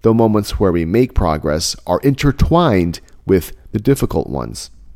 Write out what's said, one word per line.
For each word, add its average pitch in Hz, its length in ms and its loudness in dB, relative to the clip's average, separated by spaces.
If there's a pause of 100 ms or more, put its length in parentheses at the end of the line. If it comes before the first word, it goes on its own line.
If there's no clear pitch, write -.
the 113 100 4
moments 107 460 2
where 98 120 2
we 85 140 0
make 117 300 0
progress, 78 600 -2 (120)
are 90 140 0
intertwined 139 1000 0 (240)
with 90 280 0 (180)
the 110 80 -4
difficult 107 500 0
ones. 58 400 -8 (260)